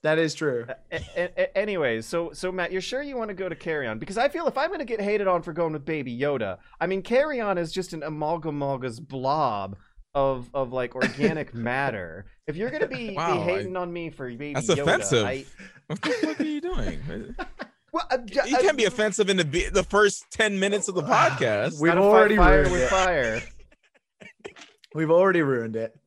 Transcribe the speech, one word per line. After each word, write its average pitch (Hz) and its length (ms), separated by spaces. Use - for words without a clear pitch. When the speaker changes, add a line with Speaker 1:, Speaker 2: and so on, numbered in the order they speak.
Speaker 1:
That 156 160
is 156 160
true. 123 340
Speaker 2:
Uh, 127 60
a-, 170 60
a-, 175 160
a-, 190 160
anyways, 151 480
so, 170 260
so 185 180
Matt, 180 220
you're 190 80
sure 247 200
you 285 160
wanna 214 180
go 185 140
to 165 60
Carrion? 139 460
Because 196 180
I 269 100
feel 320 200
if 240 100
I'm 311 120
gonna 392 140
get 226 160
hated 202 280
on 175 140
for 170 100
going 165 200
with 147 120
Baby 135 340
Yoda, 127 400
I 165 80
mean, 190 140
Carrion 233 560
is 165 140
just 180 200
an 160 80
amalgamalga's 147 960
blob 123 800
of, 135 400
of, 131 180
like, 123 220
organic 135 600
Speaker 1:
<laughs> - 0
Speaker 2:
matter. 113 720
If 151 100
you're 226 140
gonna 302 180
be, 233 260
Speaker 3:
Wow, 165 200
Speaker 2:
be 110 60
Speaker 3:
I 104 40
Speaker 2:
hating 190 320
on 175 160
me 170 180
for 135 180
Baby 143 260
Speaker 3:
That's 147 140
Speaker 2:
Yoda, 143 140
Speaker 3:
offensive. 143 440
Speaker 2:
I 135 180
Speaker 3:
What - 140
the 311 80
fuck 320 300
are 302 40
you 302 160
doing? 226 800
Speaker 2:
<laughs> - 60
Well, - 180
uh, 262 80
j-, 214 300
Speaker 3:
You - 80
Speaker 2:
uh, 508 40
Speaker 3:
can't 330 160
be 226 100
offensive 208 440
in 190 60
the 175 80
be-, 147 240
the 185 160
first 202 480
ten 208 260
minutes 196 300
of 185 80
the 165 60
Speaker 1:
<sighs> - 20
Speaker 3:
podcast. 143 760
Speaker 1:
We've 165 120
Speaker 2:
Gotta 180 80
fight 202 80
Speaker 1:
already 214 280
Speaker 2:
fire 185 260
Speaker 1:
ruined 180 100
Speaker 2:
with 175 100
Speaker 1:
it. - 60
Speaker 2:
fire. 156 540
Speaker 1:
<laughs> - 760
We've 156 160
already 180 300
ruined 117 340
it. 113 200